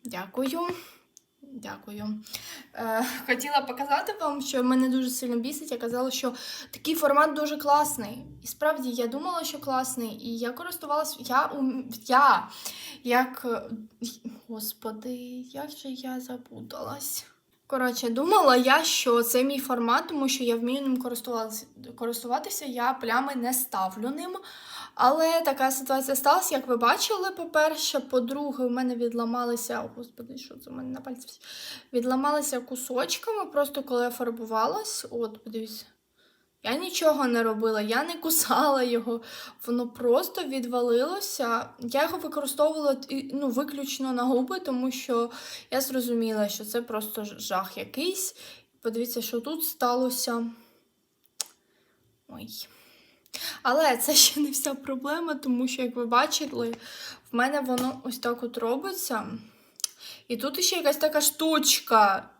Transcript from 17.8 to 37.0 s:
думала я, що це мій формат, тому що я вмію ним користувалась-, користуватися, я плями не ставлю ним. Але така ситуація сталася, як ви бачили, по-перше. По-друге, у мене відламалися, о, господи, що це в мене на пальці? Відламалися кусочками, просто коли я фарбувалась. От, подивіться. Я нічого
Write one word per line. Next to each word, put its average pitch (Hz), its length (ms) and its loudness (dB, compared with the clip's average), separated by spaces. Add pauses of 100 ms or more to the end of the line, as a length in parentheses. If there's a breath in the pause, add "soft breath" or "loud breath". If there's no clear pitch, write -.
думала 285 460 8
я, 254 280 6
що 233 380 4
це 247 220 4
мій 277 140 0
формат, 254 500 2
тому 277 200 0
що 254 160 0
я 233 120 2
вмію 247 260 0
ним 254 200 0
користувалась-, 233 640 -4 (300)
користуватися, 247 680 -4
я 254 280 0
плями 247 420 0
не 247 200 0
ставлю 196 560 -2
ним. 349 260 -6 (580 loud breath)
Але 320 460 6
така 269 300 4
ситуація 269 460 0
сталася, 320 380 6
як 269 120 0
ви 254 100 2
бачили, 359 540 2
по-перше. 311 680 0
По-друге, 262 640 -2
у 247 60 0
мене 247 240 0
відламалися, 233 840 -2
о, 233 160 -8
господи, 240 420 -16
що - 180 -16
це 262 140 -20
в - 20 -12
мене 254 180 -10
на 262 100 -8
пальці? 254 400 -14 (520 loud breath)
Відламалися 262 680 0
кусочками, 262 840 -2
просто 285 380 0
коли 247 220 0
я 247 60 0
фарбувалась. 233 1000 -2
От, 220 340 -6
подивіться. 220 400 -10 (800 soft breath)
Я 226 120 0
нічого 320 500 2